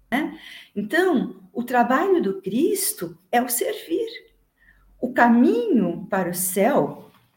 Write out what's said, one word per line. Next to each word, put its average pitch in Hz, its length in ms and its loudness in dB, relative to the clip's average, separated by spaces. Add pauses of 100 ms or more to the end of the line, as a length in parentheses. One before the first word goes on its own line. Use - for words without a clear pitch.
né? 277 300 -4 (360)
Então, 285 680 0 (100)
o 233 100 -6
trabalho 262 580 2
do 196 200 -2
Cristo 233 760 -2 (140)
é 240 100 2
o 254 80 -2
servir. - 580 -4 (920)
O 247 140 -6
caminho 240 960 2
para 190 200 -2
o 175 40 -6
céu, - 800 -2 (260)